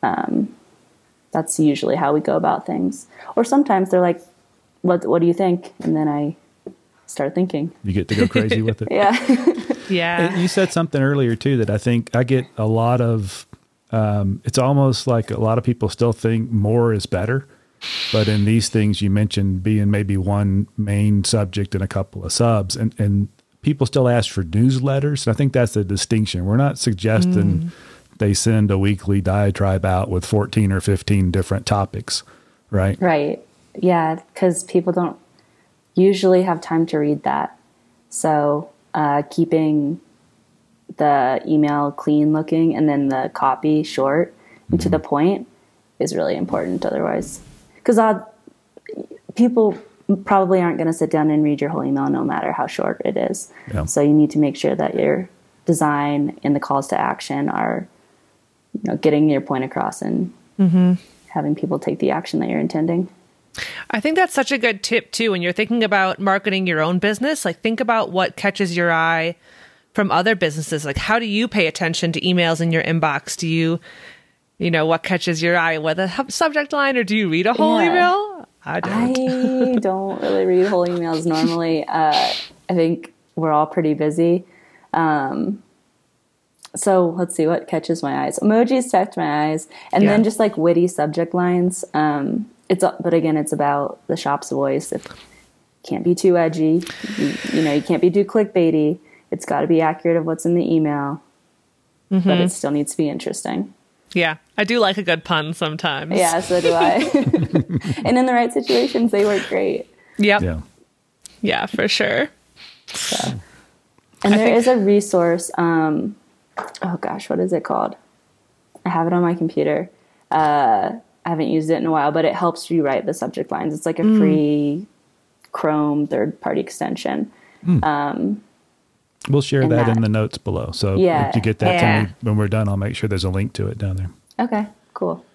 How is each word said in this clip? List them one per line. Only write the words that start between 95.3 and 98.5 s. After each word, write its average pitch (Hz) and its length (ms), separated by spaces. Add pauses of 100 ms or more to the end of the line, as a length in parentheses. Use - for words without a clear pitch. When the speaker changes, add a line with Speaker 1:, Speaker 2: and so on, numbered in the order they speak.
Speaker 1:
can't - 220
be 175 100
too 180 220
edgy. 165 480 (320)
You, 143 180 (200)
you 156 80
know, 151 100
you 147 100
can't - 200
be 180 80
too 202 140
clickbaity. 170 720 (320)